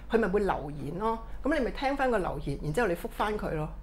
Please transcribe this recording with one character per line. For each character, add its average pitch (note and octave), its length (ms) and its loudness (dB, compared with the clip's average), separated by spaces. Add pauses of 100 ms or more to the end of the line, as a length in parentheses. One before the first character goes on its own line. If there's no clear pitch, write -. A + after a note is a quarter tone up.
(120)
佢 A#3 80 6
咪 A3 80 4
會 G3 140 2
留 D3+ 300 0
言 D3 280 -6
咯。 A3+ 180 0 (260)
咁 C4+ 80 2
你 D#4+ 80 4
咪 G#3+ 120 0
聽 C4+ 260 0
返 C4 140 4
個 A3+ 80 4
留 D3+ 260 -2
言， C#3+ 160 -2
然 D3+ 100 -2
之 D#3 100 2
後 A#3 60 4
你 E3+ 80 4
覆 A3+ 140 -6
返 G#3+ 280 0
佢 E3+ 180 -4
咯。 D#3 120 -2 (160)